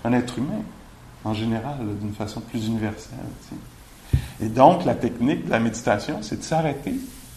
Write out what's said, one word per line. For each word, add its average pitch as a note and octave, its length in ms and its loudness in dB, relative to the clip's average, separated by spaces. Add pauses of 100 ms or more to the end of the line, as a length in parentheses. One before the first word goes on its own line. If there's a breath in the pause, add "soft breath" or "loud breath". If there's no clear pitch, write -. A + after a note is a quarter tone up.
un A#2+ 80 2
être B2 260 2
humain C3 220 -2 (640)
en G#2+ 80 -2
général, A2+ 480 -2
là, G#2 200 -4
d'une G#2 120 -4
façon G#2 300 -6
plus A2 240 -4
universelle, A2+ 520 -2 (220)
t'sais. - 1040 -4
Et G#2+ 40 0
donc, C#3 360 8
la A#2+ 100 2
technique B2 520 0
de - 40 -4
la A2 80 4
méditation, A2+ 640 0
c'est - 200 -6
de - 20 -10
s'arrêter D#3+ 520 0 (420)